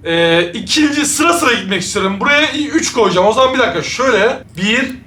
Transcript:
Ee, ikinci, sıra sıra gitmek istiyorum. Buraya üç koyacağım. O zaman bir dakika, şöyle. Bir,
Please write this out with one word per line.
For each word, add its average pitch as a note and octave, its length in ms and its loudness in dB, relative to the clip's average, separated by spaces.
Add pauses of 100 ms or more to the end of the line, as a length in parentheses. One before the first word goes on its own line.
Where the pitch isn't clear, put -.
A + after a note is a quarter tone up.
Ee, E3+ 500 2
ikinci, C#4+ 520 -2
sıra E4+ 260 0
sıra C4 220 2
gitmek F#3+ 280 -4
istiyorum. G3 380 -4
Buraya C#4+ 320 2
üç D4+ 400 -2
koyacağım. F#3+ 340 2
O G#3+ 60 4
zaman C4 220 2
bir B3+ 40 0
dakika, G3 240 0
şöyle. A#3+ 600 0 (140)
Bir, A#3 380 -2 (120)